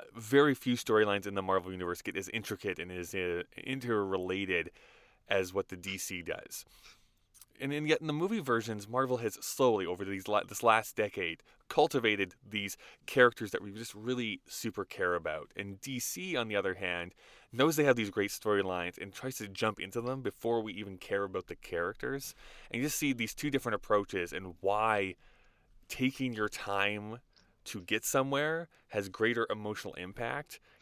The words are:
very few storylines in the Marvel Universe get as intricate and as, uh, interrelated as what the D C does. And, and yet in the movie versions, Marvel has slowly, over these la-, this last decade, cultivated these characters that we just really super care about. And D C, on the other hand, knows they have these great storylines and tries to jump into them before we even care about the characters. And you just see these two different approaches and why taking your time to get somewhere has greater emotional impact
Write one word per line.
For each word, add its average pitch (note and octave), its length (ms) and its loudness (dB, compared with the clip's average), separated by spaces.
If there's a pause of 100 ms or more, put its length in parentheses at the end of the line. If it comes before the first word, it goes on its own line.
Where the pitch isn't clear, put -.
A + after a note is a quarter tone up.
(160)
very C3 400 6
few B2 200 0
storylines G#2 520 4
in G2 80 -6
the F#2+ 80 0
Marvel F#2+ 280 2
Universe F2+ 300 -4
get - 160 -6
as C3+ 120 -4
intricate G#2 500 -4
and F2+ 120 -8
as, F2+ 220 -8
uh, F2+ 300 -2 (200)
interrelated F#2+ 1080 0 (560)
as F#2+ 260 0
what F#2+ 140 0
the F#2 100 -12
D F#2+ 200 -6
C F2+ 240 -6
does. - 440 -8 (960)
And, C#3 100 -4
and D3+ 160 -2
yet D3+ 140 4
in D#3+ 60 -6
the D3+ 60 -2
movie F#3+ 280 0
versions, A2+ 460 0
Marvel B2+ 300 0
has A2+ 240 -2
slowly, A2+ 440 4
over F2+ 180 -2
these F#2+ 240 -6
la-, G#2 160 4
this - 200 -8
last A2+ 320 6
decade, F#2+ 480 -2 (260)
cultivated G#2+ 640 4 (120)
these G2+ 300 -4 (280)
characters A#2 460 6
that - 100 -2
we G2+ 100 -10
just A2 240 -12
really A2+ 520 -4
super - 380 -6
care F2+ 300 0
about. D#2 400 -4
And G2 260 -8
D C3 180 -6
C, F3+ 360 -6
on A#2 120 0
the G#2+ 80 -4
other F#2+ 180 2
hand, F2 400 -4 (400)
knows C#3+ 220 4
they D3+ 100 4
have C3+ 100 8
these A2 140 0
great G2+ 220 0
storylines F#2 720 0
and G2 120 -10
tries C3 220 -8
to G#2+ 120 -8
jump G2+ 320 -2
into G2 220 -6
them C3 200 -6
before A#2 400 0
we G#2+ 120 -8
even G2 240 -10
care G2 260 -2
about F#2+ 240 -4
the - 80 -10
characters. A2 800 -4 (380)
And A#2+ 100 -2
you C#3+ 60 0
just D3 100 -2
see C#3+ 160 2
these A#2 220 -4
two D3 160 -2
different B2 240 0
approaches G2+ 580 2
and F#2 280 -8
why G#2 540 2 (720)
taking C3 460 -2
your G#2+ 160 0
time G#2 720 -2 (460)
to - 160 -8
get G#2 240 0
somewhere C#3+ 600 0 (220)
has G2 200 -2
greater A2+ 400 2
emotional G#2+ 460 -6
impact A#2 640 -8 (220)